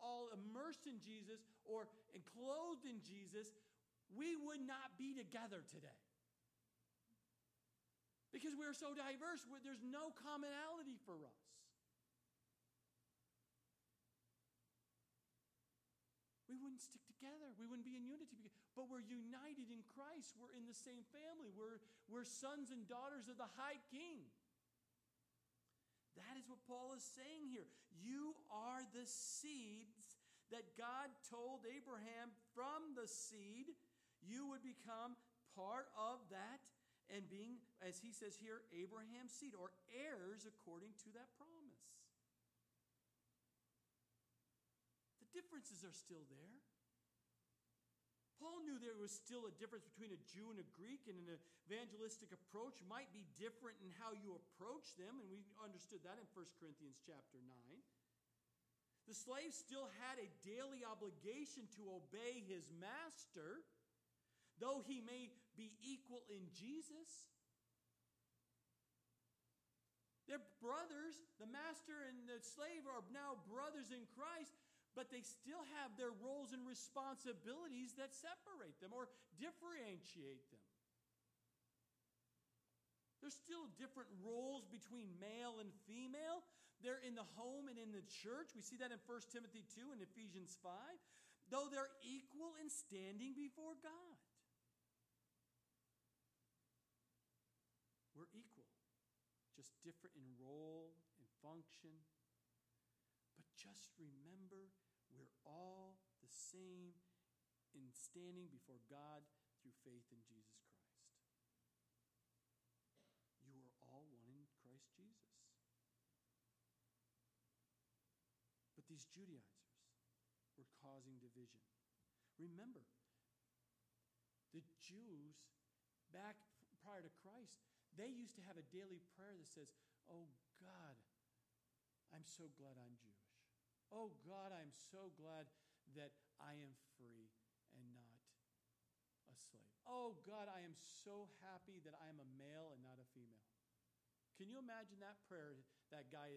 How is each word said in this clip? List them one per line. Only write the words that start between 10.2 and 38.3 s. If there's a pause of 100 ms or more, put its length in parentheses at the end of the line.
for
us. (4000)
We
wouldn't
stick
together.
We
wouldn't
be
in
unity. (400)
But
we're
united
in (160)
Christ.
We're
in
the
same
family.
We're, (320)
we're
sons
and
daughters
of
the
High (120)
King. (1900)
That
is
what
Paul
is
saying
here. (340)
You (160)
are (100)
the
seeds (320)
that
God (160)
told
Abraham, (240)
from
the
seed, (480)
you
would
become (400)
part
of (100)
that (500)
and
being, (240)
as
he
says